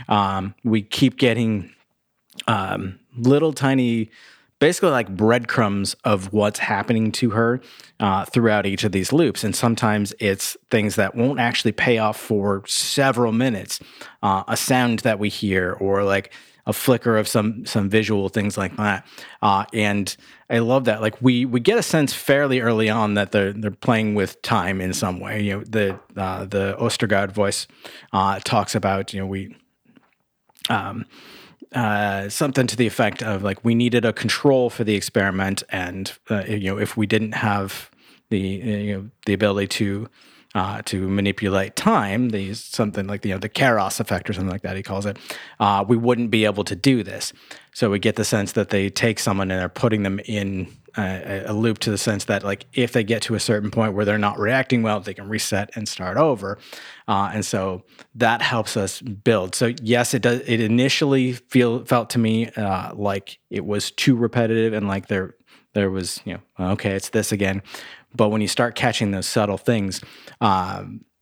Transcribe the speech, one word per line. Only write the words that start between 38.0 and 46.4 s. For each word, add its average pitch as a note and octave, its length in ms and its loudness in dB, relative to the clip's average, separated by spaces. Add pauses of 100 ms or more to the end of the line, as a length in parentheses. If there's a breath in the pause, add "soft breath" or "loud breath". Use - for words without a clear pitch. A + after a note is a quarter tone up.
the, G2 320 -2
uh, B2+ 40 -8
you G#2 280 -4
know, G2 160 -10 (160)
the G#2+ 60 2
ability G2 360 2
to, G2+ 400 -4 (460 soft breath)
uh, G#2 280 -2
to F#2+ 260 -4
manipulate G2 640 0
time, B2 540 0
the, G2 260 -4
something G#2 540 -4
like, G2+ 160 -6
you G2+ 80 -2
know, F#2 60 -4
the G2+ 100 -6
Kairos A2 500 2
effect G#2 320 -4
or - 40 -4
something F#2+ 180 -4
like G2 100 -8
that, F#2+ 140 -6
he G2 80 -8
calls G2 200 -4
it, G2 140 -6 (400 loud breath)
uh, G2+ 280 4
we A#2 100 6
wouldn't A#2 340 2
be A2 140 4